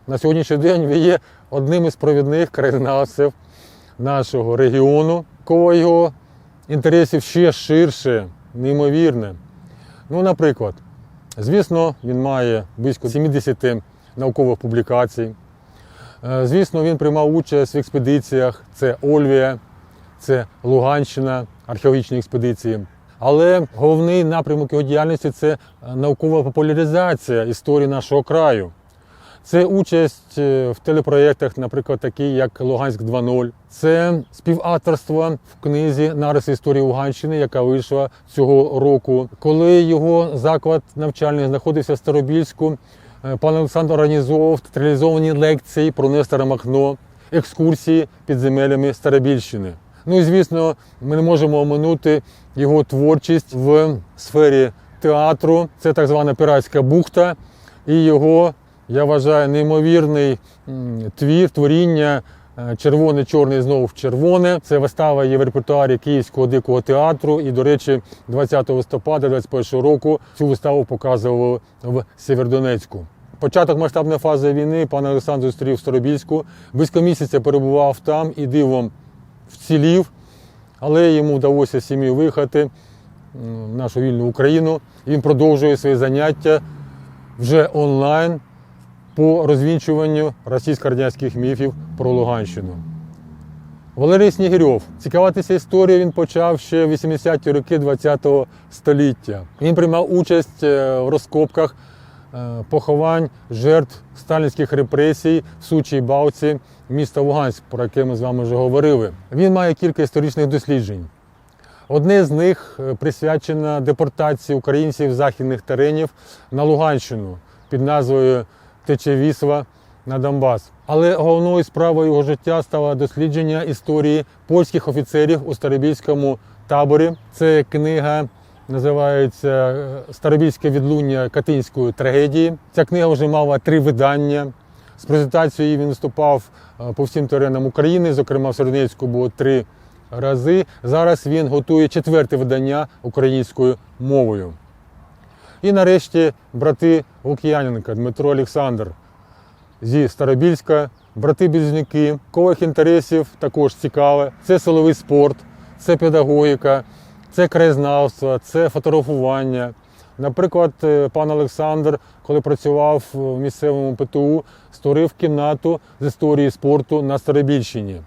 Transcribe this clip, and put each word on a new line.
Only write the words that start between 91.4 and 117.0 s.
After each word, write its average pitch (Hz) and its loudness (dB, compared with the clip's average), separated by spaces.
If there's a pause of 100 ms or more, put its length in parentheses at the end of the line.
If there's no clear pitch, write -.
про 127 -2
Луганщину. 110 -2 (1200)
Валерій 185 4
Снігирьов. 170 2 (160)
Цікавитися 180 0
історією 185 2
він 170 -2
почав 170 0
ще 165 0
в 156 0
вісімдесяті 156 -2
роки 143 0
двадцятого 143 0 (240)
століття. 139 -2 (200)
Він 160 2
приймав 170 2
участь, 170 0
е, 135 0
в 127 -2
розкопках, 151 -2 (580)
е, 120 -10
поховань 156 0 (200)
жертв 135 0 (220)
сталінських 151 -2
репресій 147 0 (180)
в - -20
Сучій 147 -2
Балці 143 -2 (300)
міста 143 -4
Луганськ, 139 -2
про 123 -6
яке 131 -2
ми 127 -4
з 113 -6
вами 123 -4
вже 120 -2
говорили. 127 2 (180)
Він 185 2
має 180 0
кілька 160 -2
історичних 147 -2
досліджень. 123 -4 (800)
Одне 175 2
з 139 -4
них, 170 -2
е, 135 -6
присвячено 151 -4
депортації 147 -2
українців 143 -2
з - -2
західних 131 -2
теренів 151 -2 (420)
на 135 -4
Луганщину 139 -2 (320)